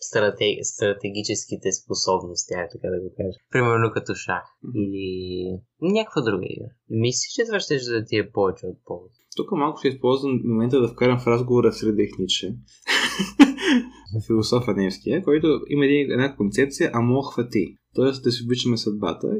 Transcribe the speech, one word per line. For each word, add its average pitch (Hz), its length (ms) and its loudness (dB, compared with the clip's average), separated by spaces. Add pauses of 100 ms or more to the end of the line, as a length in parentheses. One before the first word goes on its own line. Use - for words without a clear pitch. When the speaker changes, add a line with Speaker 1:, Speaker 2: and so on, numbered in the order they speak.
Speaker 1:
стратег-, 104 640 0
стратегическите 101 1080 -4
способности, 92 800 -4
айде 90 180 -4
така - 160 -10
да 92 140 -2
го 92 160 -10
кажа. 98 200 -6 (140)
Примерно 117 420 2
като 104 220 -4
шах 90 280 -6 (200)
Speaker 2:
Мгм. 120 120 -10
Speaker 1:
или 98 300 -4 (760)
някаква 202 400 0
друга 101 240 0
игра. - 240 -10 (200)
Мислиш, 117 460 0
че 233 100 0
това 214 140 -2
ще - 180 -2
да 120 280 -2
ти 113 120 -4
е 101 140 0
повече 95 340 0
от 90 200 -10
полза? 90 280 -12 (240)
Speaker 2:
Тук - 140 -4
малко 151 280 -2
ще 147 80 0
използвам 131 580 0
момента 120 360 2
да 117 60 2
вкарам 123 320 2
в 123 80 -2
разговора 120 440 4
Фридрих 107 380 0 (100)
Ницше. 95 400 -2
<laughs> - 1700 2
Философа 110 460 2
немския, 98 500 0
който 156 240 2 (220)
има 143 160 2
един, 143 260 4
една 131 240 0
концепция 131 580 0
Амор 120 300 2 (120)
Фати, 120 400 -2 (200)
т.е. 123 100 2 (160)
да 123 100 2
си 120 140 -4
обичаме 123 320 0
съдбата. 104 500 -2 (120)